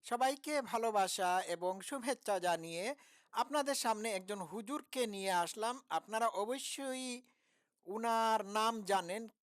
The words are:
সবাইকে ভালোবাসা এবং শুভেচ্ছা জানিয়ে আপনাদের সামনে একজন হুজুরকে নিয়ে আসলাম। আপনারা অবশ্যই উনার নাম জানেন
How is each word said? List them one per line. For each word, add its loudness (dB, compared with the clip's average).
সবাইকে 2
ভালোবাসা 2
এবং 0
শুভেচ্ছা -2
জানিয়ে -2
আপনাদের 0
সামনে 0
একজন -6
হুজুরকে -4
নিয়ে 0
আসলাম। -2
আপনারা 0
অবশ্যই -2
উনার 4
নাম 2
জানেন 0